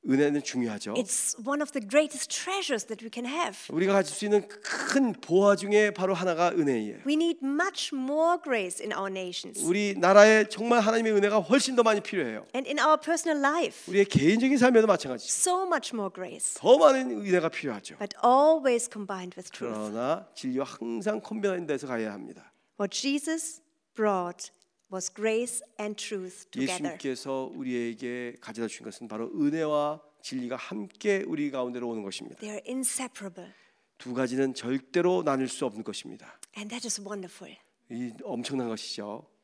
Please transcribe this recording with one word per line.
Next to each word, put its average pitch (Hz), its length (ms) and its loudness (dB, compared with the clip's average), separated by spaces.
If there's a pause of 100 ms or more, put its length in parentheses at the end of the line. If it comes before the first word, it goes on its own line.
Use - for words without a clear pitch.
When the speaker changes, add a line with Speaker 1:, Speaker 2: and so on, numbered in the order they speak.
Speaker 1:
은혜는 143 360 2
중요하죠. 110 500 -6
Speaker 2:
It's - 400 -2 (100)
one 285 200 -2
of 277 80 -8
the 269 100 -4
greatest 277 480 0
treasures 349 640 -4
that 214 100 -14
we 226 80 -12
can 240 140 -8
have. 262 320 -4 (160)
Speaker 1:
우리가 190 200 2
가질 190 220 2
수 - 100 -8
있는 208 220 2
큰 - 680 0
보화 196 420 4
중에 208 400 2
바로 190 180 0
하나가 175 360 2
은혜예요. 127 580 0
Speaker 2:
We 285 80 2
need 330 260 0
much 294 500 -2
more 302 480 0
grace 226 400 -4
in 202 160 -6
our 196 140 -4
nations. 185 560 -8
Speaker 1:
우리 196 320 2
나라에 208 500 10
정말 233 340 2
하나님의 226 320 2
은혜가 208 260 4
훨씬 247 360 2
더 240 60 4
많이 220 200 4
필요해요. 123 520 -4
Speaker 2:
And 254 160 -6
in 294 80 -2
our 302 240 4
personal 320 420 0
life. 294 460 -2
Speaker 1:
우리의 196 160 4
개인적인 226 540 4
삶에도 233 260 6
마찬가지죠. 143 420 0
Speaker 2:
So 370 380 0
much 311 300 -4
more 196 180 -6
grace. - 400 -8
Speaker 1:
더 247 240 6
많은 269 320 6 (160)
은혜가 180 240 2
필요하죠. - 480 -8
Speaker 2:
But - 260 -10
always 269 680 6
combined 190 420 -10
with 185 140 -16
truth. - 240 -8 (160)
Speaker 1:
그러나 135 460 -2
진리와 131 300 -4
항상 117 540 -6
컨비너인 196 460 -4
데서 143 220 -4
가야 110 260 -4
합니다. 107 400 -16 (260)
Speaker 2:
What 196 160 -4
Jesus 294 680 -4 (320)
brought 185 560 -2 (420)
was 185 180 -8
grace 220 520 -2 (160)
and 208 220 -6
truth 185 500 -10
together. 156 260 -4 (160)
Speaker 1:
예수님께서 131 600 -6
우리에게 123 840 -6
가져다 113 280 -8
주신 113 180 -12
것은 110 220 -14
바로 110 260 -8
은혜와 151 680 -2 (220)
진리가 123 340 -8
함께 196 720 -4
우리 147 220 -4
가운데로 123 400 -6
오는 110 140 -6
것입니다. - 360 -10
Speaker 2:
They 214 140 -10
are 208 180 -10
inseparable. 208 800 -6 (460)
Speaker 1:
두 123 160 -10
가지는 131 400 0
절대로 170 720 0
나눌 135 260 0
수 - 160 -6
없는 110 180 -6
것입니다. - 560 -14 (160)
Speaker 2:
And 208 140 -14
that 233 160 -10
is 202 160 -6
wonderful. 190 540 -14 (340)
Speaker 1:
이 120 240 -8 (100)
엄청난 127 460 -6
것이죠. 107 560 -10 (180)